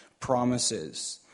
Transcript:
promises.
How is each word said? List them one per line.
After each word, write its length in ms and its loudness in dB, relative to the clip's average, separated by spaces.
promises. 1000 0